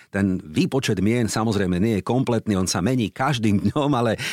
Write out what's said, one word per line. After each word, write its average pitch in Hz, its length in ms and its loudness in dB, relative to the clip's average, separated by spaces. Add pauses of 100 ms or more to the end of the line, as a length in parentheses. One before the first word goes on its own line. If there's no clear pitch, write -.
ten 98 300 0
výpočet 113 600 -2
mien 113 280 2
samozrejme 98 500 0
nie 110 180 2
je 92 80 -2
kompletný, 117 520 0
on 92 100 0
sa 92 140 -2
mení 113 300 0
každým 113 540 0
dňom, 143 300 0
ale 120 260 2 (140)